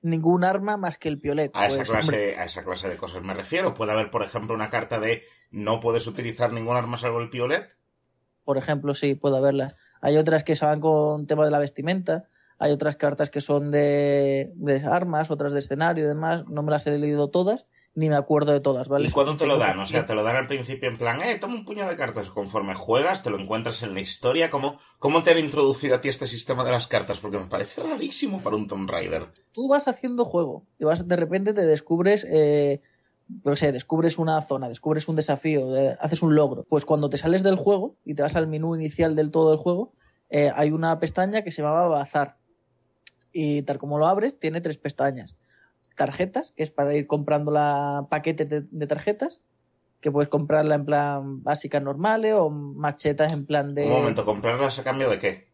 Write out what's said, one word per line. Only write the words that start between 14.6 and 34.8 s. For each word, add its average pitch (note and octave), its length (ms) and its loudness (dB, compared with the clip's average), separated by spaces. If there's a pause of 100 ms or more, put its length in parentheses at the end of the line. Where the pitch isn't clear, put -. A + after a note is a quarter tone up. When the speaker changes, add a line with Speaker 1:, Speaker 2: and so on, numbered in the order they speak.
Speaker 1:
armas, D#3+ 460 0
otras C#3+ 200 -2
de C#3+ 80 -2
escenario D#3 460 -2
y - 20 2
demás. D#3+ 400 -2
No D3+ 140 -6
me D3+ 80 -2
las D3 160 0
he D3 140 0
leído D3 320 0
todas, F3+ 340 0 (300)
ni D#3 120 0
me D3+ 80 4
acuerdo D3 360 2
de C#3+ 80 4
todas, C3+ 280 0
¿vale? C#3+ 200 2
Speaker 2:
¿Y - 40 0
cuándo D3 240 2
te D3 120 0
lo C#3+ 80 4
Speaker 1:
Tengo A#2 100 4
Speaker 2:
dan? F#2+ 140 0
O G2 80 -6
sea, - 180 -2
¿te A#2 80 -4
lo G#2+ 80 0
dan A2+ 140 0
al C3 120 -2
principio C3 400 -6
en A#2 120 -6
plan, A#2+ 240 -2
eh, A3+ 180 -2
toma A#3+ 140 -8
un G#3+ 100 -12
puño G3+ 220 -6
de F3 80 -4
cartas? A#2 340 -6
Conforme G2 460 -6
juegas, D3 480 2
te A#2 80 -4
lo G2+ 80 -4
encuentras A2 420 -4
en G#2 140 -8
la G2 60 -4
historia. D#3 500 0
¿Cómo, C#3 260 -4 (220)
cómo D#3 240 4
te E3+ 80 8
han D#3+ 80 8
introducido C3+ 560 2
a B2 60 -2
ti C#3 80 -2
este C3 180 -4
sistema A#2+ 360 -4
de B2 80 0
las A#2+ 140 0
cartas? G2+ 320 -2
Porque G2+ 220 -6
me F2+ 80 -8
parece F#2+ 340 -6
rarísimo C#4 600 -4
para G#2 160 -2
un G#2 100 -4
Tomb F#2+ 220 -6
Raider. E2 360 -4 (280)
Speaker 1:
Tú B3+ 140 -4
vas C#4+ 200 4
haciendo B3 360 -2
juego - 440 -4 (100)
y - 80 -6
vas, E3+ 220 2
de F3 80 2
repente F#3 380 0
te G3+ 120 2
descubres, E3+ 640 4
eh, D3 500 4 (480)
yo - 240 -2
qué C#3+ 60 2
sé, D3 160 2
descubres D#3+ 440 0
una D#3+ 240 2
zona, C3+ 280 -4
descubres D#3 400 -2